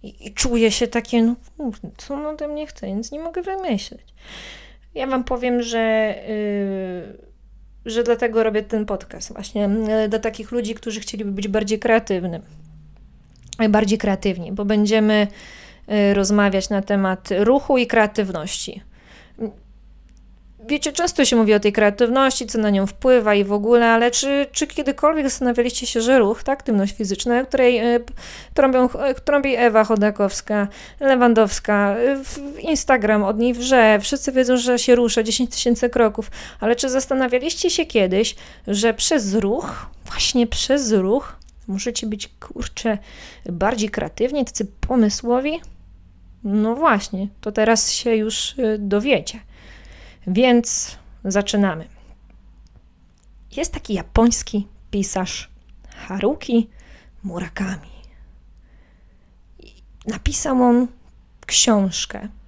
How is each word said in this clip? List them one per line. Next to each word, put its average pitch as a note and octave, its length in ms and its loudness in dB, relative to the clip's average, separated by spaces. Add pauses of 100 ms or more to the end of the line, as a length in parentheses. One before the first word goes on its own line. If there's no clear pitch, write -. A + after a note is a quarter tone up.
I, - 240 -18
i G#3 80 -18
czuję A#3 360 2
się A3+ 160 -2
takie, A#3 360 0
no A#3 140 2 (200)
kurde, A#3+ 400 -10
co - 180 -12
on D4 120 -8
ode D4+ 220 -8
mnie D4+ 180 -8
chce? D4 260 -12
Nic A3+ 200 -6
nie D4 80 -10
mogę E4 220 -8
wymyśleć. F#4 720 -8 (800)
Ja C4 120 -6
wam C4 180 -2
powiem, B3 380 -2
że, A3 520 0 (140)
y, G3 880 -6 (680)
że A3+ 180 -2
dlatego A#3 400 0
robię G#3+ 200 0
ten G#3+ 240 -4
podcast - 460 -10
właśnie, G3+ 380 -4 (340)
y, G#3+ 40 -2
dla G#3+ 100 -2
takich A3 340 -8
ludzi, A3+ 220 -4
którzy G#3+ 260 -8
chcieliby G3+ 320 -8
być F#3+ 160 -6
bardziej G#3 300 -2
kreatywnym. G3 640 0 (1200)
Y, G#3+ 40 4
bardziej G#3+ 300 2
kreatywni, F#3+ 540 -2
bo G3+ 120 -6
będziemy, G#3+ 640 2 (840)
y, G3+ 40 4
rozmawiać G3 560 2
na G3 120 0
temat G3 460 -2 (100)
ruchu B3+ 400 4
i A#3+ 80 2
kreatywności. G3+ 960 -2 (1900)
Wiecie, D4 240 -4
często E4+ 320 0
się A#3+ 120 2
mówi G#3+ 180 4
o G#3 60 4
tej G#3 120 2
kreatywności, A#3 720 2
co A3+ 120 -6
na G#3+ 120 0
nią G3 160 2
wpływa A3 480 2
i G3+ 100 4
w G3 80 -2
ogóle, A3+ 340 4
ale A#3 240 4
czy, C#4 420 0
czy - 140 -2
kiedykolwiek D4 640 0
zastanawialiście A#3+ 580 -2
się, - 140 -2
że B3+ 180 4
ruch, A3+ 240 2
ta C4+ 100 -2
aktywność G3+ 440 -2
fizyczna, A#3+ 480 -2
której, B3 500 2
y, A#3+ 60 2
p-, - 140 -14 (400)
trąbią, C4 300 4
y, C4 400 -2
trąbi C#4 320 2
Ewa A3 280 6
Chodakowska, G#3 840 0 (320)
Lewandowska, A3 1000 4
y, C4+ 260 0
w-, C#4+ 340 -12
Instagram A3 640 2
od G#3 140 -2
niej A#3+ 160 2
wrze, A#3+ 480 6
wszyscy C#4 300 -4
wiedzą, B3+ 240 4
że B3 220 0
się B3 160 4
rusza A#3 280 2
dziesięć A3+ 280 -2
tysięcy A#3+ 400 0
kroków, A3 400 0 (300)
ale A3+ 160 2
czy C4 120 -2
zastanawialiście C4 840 -2
się E4 160 -2
kiedyś, G3 500 0 (300)
że G#3 280 0
przez A3 400 0
ruch, A3 520 -2 (200)
właśnie - 400 0
przez C4 460 0
ruch, G#3 460 0 (300)
możecie A3+ 380 -6
być, G#3 220 -8
kurczę, - 720 -6 (480)
bardziej G#3 440 -2
kreatywni, B3+ 540 -4
tacy - 220 -4 (140)
pomysłowi? B3 800 0 (840)
No G#3+ 300 0
właśnie, G#3 540 0 (120)
to - 120 -6
teraz A3 400 2
się A3+ 240 0
już, A3 420 -4
y, A3 200 0
dowiecie. G#3 640 -2 (840)
Więc A#3+ 720 2 (280)
zaczynamy. G3 640 0 (1700)
Jest C4 160 -2
taki - 220 -8
japoński G#3+ 760 0 (220)
pisarz F#3+ 600 -4 (460)
Haruki A3+ 720 -2 (520)
Murakami. F#3 640 -8 (1700)
I - 240 -20 (240)
napisał B3+ 560 0
on B3 240 4 (600)
książkę. G3+ 800 0 (200)